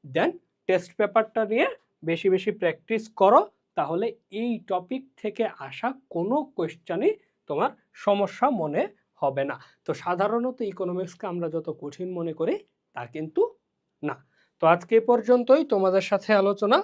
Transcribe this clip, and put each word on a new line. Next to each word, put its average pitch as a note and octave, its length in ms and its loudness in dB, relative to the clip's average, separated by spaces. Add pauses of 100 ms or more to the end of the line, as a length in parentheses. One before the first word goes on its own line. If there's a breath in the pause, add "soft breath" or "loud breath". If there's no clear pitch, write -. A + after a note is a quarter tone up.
(140)
then G3+ 160 2 (360)
টেস্ট F#3 320 2
পেপারটা A3 440 0 (100)
নিয়ে C4+ 140 2 (420)
বেশি E3 260 -2
বেশি F#3+ 160 0 (100)
প্র্যাকটিস G3 420 -2 (180)
করো, G#3 200 8 (380)
তাহলে E3+ 280 -2 (340)
এই A#3+ 100 -4 (200)
টপিক F#3 320 -6 (200)
থেকে G#3+ 220 -4 (220)
আসা C#3 220 -6 (260)
কোনো F#3+ 220 0 (200)
কোশ্চেনই F#3 560 -2 (360)
তোমার E3 220 -2 (340 soft breath)
সমস্যা G3+ 420 0 (140)
মনে D#3 220 -2 (380)
হবে C3+ 300 -2
না। A#2+ 60 -8 (280 soft breath)
তো - 60 -8 (120)
সাধারণত A3 560 -2 (140)
ইকোনমিক্সকে F3+ 600 -6
আমরা F3 220 -4
যত E3 140 -6 (140)
কঠিন D#3 260 -10 (100)
মনে E3 200 -6
করি F#3+ 160 0 (400)
তা B2 80 -10 (120)
কিন্তু D#3+ 280 -2 (680)
না। C3+ 80 -6 (420)
তো - 60 -2 (100)
আজকে F3 260 -4
এ - 100 -10
পর্যন্তই A#3+ 520 4 (100)
তোমাদের F#3+ 380 2
সাথে G3 200 -2 (100)
আলোচনা। G#3 440 2